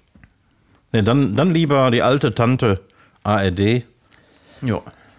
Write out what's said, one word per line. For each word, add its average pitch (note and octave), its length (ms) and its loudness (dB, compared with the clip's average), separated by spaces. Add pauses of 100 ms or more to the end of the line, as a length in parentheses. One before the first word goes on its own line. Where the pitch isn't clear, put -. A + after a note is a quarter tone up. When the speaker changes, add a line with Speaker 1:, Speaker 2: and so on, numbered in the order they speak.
(920)
Speaker 1:
Nee, A2+ 80 0
dann, A2 360 0
dann E3+ 160 2
lieber C#3+ 380 2
die A#2+ 120 0
alte C3 320 0
Tante A#2 480 0 (400)
A G#2 200 0
R F#2+ 80 0
D. G#2 340 -2 (760)
Speaker 2:
Ja. A#2 220 -6 (360)